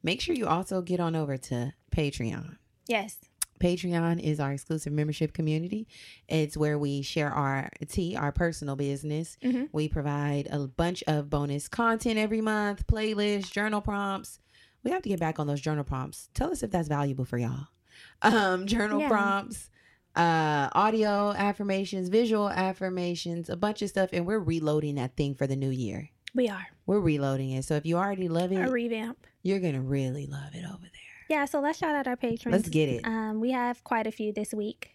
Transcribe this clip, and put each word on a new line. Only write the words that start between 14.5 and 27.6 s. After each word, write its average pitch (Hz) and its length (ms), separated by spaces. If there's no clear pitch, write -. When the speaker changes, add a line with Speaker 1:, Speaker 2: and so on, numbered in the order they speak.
Speaker 1:
We 254 80
have 359 100
to - 80
get 185 100
back 160 200
on 147 80
those 143 120
journal 147 240
prompts. - 520
Tell 311 160
us 311 100
if 214 80
that's 170 180
valuable 139 380
for 120 140
y'all. 127 300
Um, 196 460
journal 277 340
Speaker 2:
Yeah. 302 80
Speaker 1:
prompts, 202 600
uh, 156 580
audio 208 600
affirmations, 196 760
visual 214 400
affirmations, 180 1000
a 180 80
bunch 208 260
of 196 60
stuff. 190 240
And 175 120
we're 214 140
reloading 151 560
that 127 200
thing 139 200
for 139 120
the 135 80
new 135 140
year. 127 400
Speaker 2:
We 247 140
are. 190 160
Speaker 1:
We're 202 120
reloading 139 520
it. 131 140